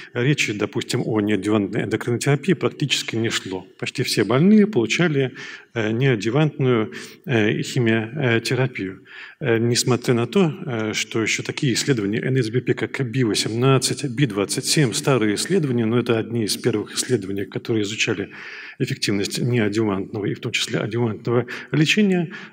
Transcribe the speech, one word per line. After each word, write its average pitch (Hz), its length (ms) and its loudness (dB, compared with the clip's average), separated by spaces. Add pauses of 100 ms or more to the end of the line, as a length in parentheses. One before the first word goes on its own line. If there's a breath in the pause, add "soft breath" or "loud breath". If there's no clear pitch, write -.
(120 loud breath)
речи, 120 400 0
допустим, 113 540 -2
о 110 140 0
неадъювантной 104 640 0
эндокринотерапии 131 680 0
практически - 600 -2
не 113 140 0
шло. 92 360 -6 (140)
Почти - 240 -4
все 113 220 0
больные 190 420 6
получали, 135 680 2 (400 loud breath)
э, 110 180 0
неадъювантную, 123 1000 2 (360 loud breath)
э, 117 360 2
химиотерапию. 117 1400 0 (360 loud breath)
Э, 113 200 2
несмотря 120 560 2
на 117 120 0
то, 170 260 2 (140)
э, 110 280 -4
что - 280 -2
еще 101 220 -2
такие 120 300 -2
исследования 110 440 0
Н 131 180 0
С 110 140 0
Б 123 100 0
П, - 140 0
как 123 340 -4
Би 127 140 0
восемнадцать, 123 880 0
Би 123 160 0
двадцать 101 380 -2
семь, 135 280 2
старые 110 420 2
исследования, 131 500 0
но 117 140 2
это 120 200 2
одни 110 260 -2
из 92 120 -2
первых 107 380 -2
исследований, 98 500 -2
которые 113 380 -2
изучали 101 480 -2 (500 loud breath)
эффективность 104 580 -2
неадъювантного 107 840 0
и 120 100 -2
в - 60 -14
том 120 100 -6
числе - 300 -2
адъювантного 117 640 0 (240 loud breath)
лечения, 175 600 2 (200 loud breath)